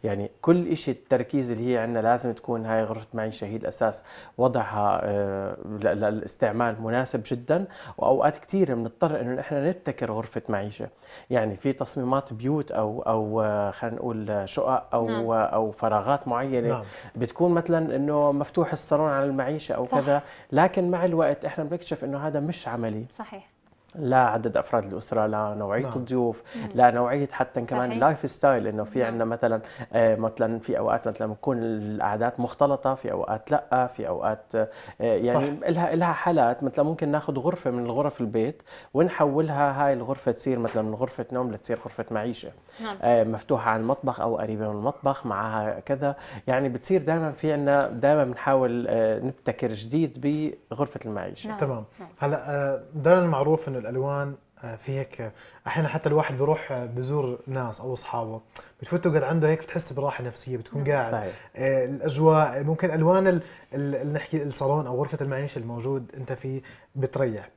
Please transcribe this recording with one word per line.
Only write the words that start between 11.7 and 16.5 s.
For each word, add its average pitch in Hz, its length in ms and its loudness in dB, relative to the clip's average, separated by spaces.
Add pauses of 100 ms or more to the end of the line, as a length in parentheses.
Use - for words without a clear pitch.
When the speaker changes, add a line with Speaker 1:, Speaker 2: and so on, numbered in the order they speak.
Speaker 1:
تصميمات 131 600 -2
بيوت 135 380 -2
أو، 110 300 -2
أو، 110 400 0
آه، 104 300 0
خلينا 117 240 -6
نقول 107 540 -4
شقق - 440 0
أو، 117 140 2
Speaker 2:
نعم. 113 360 2
Speaker 1:
أو 110 280 0
فراغات 110 560 0
معينة 123 420 0